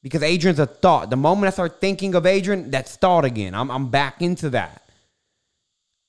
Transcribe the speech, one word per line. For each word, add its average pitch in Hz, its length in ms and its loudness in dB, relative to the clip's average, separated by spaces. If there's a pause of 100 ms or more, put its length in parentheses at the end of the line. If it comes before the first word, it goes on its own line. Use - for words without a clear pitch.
Because 143 200 -4
Adrian's 165 360 2
a 151 60 2
thought. 131 460 2
The 123 60 0
moment 185 320 2
I - 20 2
start 175 320 -6
thinking 190 320 -2
of 170 100 2
Adrian, 190 460 0
that's 131 260 -6
thought 175 300 4
again. 104 280 -4
I'm, 123 160 -4
I'm 131 200 -4
back 139 320 -2
into 175 280 -4
that. 104 380 -6 (1200)